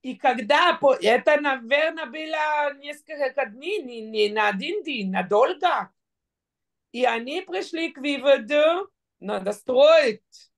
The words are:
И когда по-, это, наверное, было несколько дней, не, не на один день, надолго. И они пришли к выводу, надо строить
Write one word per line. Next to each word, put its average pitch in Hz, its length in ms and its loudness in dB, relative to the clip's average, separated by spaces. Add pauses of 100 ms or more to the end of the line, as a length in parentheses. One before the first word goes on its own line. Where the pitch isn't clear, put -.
И 254 140 -10
когда 277 580 2
по-, 269 220 4
это, 262 440 2
наверное, 294 680 -2
было 302 720 -4
несколько 285 680 -6
дней, 294 380 -8
не, 240 180 -12
не 220 280 -2
на 214 180 0
один 277 360 -4
день, 214 280 -6
надолго. 240 800 0 (1000)
И 247 140 -2
они 240 360 -4
пришли 339 500 -6
к 277 80 -20
выводу, 285 920 2 (300)
надо 196 320 -6
строить 262 1080 2